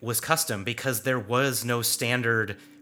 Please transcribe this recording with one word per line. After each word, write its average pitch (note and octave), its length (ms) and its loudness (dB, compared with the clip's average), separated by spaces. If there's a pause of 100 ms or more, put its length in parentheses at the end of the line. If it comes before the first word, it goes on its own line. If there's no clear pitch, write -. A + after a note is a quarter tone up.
was A#2 180 -2
custom A2 460 0
because A#2+ 380 -2
there C3 140 0
was A#2+ 460 0
no A#2+ 180 0
standard A#2 760 0 (240)